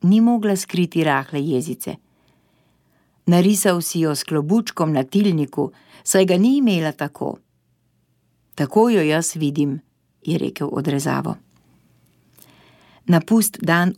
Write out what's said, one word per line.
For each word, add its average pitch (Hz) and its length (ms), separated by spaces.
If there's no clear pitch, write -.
ni 196 180
mogla 220 360
skriti 175 480
rahle 139 400
jezice. 151 520
Narisal 180 520
si 170 200
jo 156 140
s - 100
klobučkom 160 680
na 131 120
tilniku, 151 640
saj 190 200
ga 185 160
ni 247 160
imela 185 360
tako. - 440
"Tako 214 320
jo 208 120
jaz 156 340
vidim," 147 440
je 165 160
rekel - 340
odrezavo. 139 640
Na 170 140
pust 220 420
dan 170 360